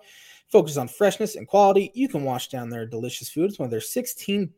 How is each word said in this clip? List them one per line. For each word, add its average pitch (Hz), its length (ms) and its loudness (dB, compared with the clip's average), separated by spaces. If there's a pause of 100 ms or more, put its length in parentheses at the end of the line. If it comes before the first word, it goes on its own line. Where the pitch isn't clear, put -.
(500)
Focuses 151 260 4
on 127 100 -2
freshness 202 480 0
and - 140 -14
quality. 196 460 6
You 262 140 0
can 147 160 -4
wash 127 240 -4
down 123 200 -8
their 117 160 -8
delicious 120 460 -8
food. 170 180 0
It's 208 100 -8
one 151 60 -4
of 123 60 -4
their 113 100 -2
sixteen 202 760 -4